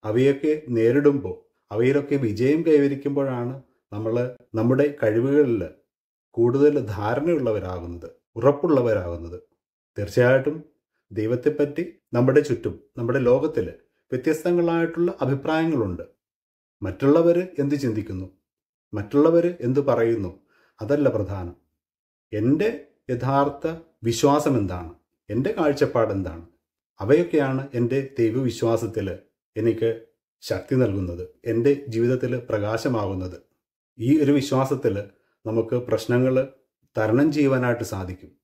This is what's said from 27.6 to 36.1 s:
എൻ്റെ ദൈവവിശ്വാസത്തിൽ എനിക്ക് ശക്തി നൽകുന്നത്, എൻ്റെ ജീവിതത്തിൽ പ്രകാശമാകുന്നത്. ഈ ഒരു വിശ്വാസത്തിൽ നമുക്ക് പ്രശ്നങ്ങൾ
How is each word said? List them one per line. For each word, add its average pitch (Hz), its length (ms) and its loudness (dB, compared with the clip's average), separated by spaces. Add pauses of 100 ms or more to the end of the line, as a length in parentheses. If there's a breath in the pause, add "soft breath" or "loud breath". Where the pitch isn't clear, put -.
എൻ്റെ 120 240 0 (160)
ദൈവവിശ്വാസത്തിൽ 113 920 -2 (500)
എനിക്ക് 113 340 0 (520)
ശക്തി 101 320 -6
നൽകുന്നത്, 95 500 -2 (220)
എൻ്റെ 120 260 2 (160)
ജീവിതത്തിൽ 120 500 0
പ്രകാശമാകുന്നത്. 104 1000 -4 (600)
ഈ 113 120 -2 (100)
ഒരു 143 120 4
വിശ്വാസത്തിൽ 131 600 0 (500)
നമുക്ക് 113 320 -2 (100)
പ്രശ്നങ്ങൾ 123 480 0 (640)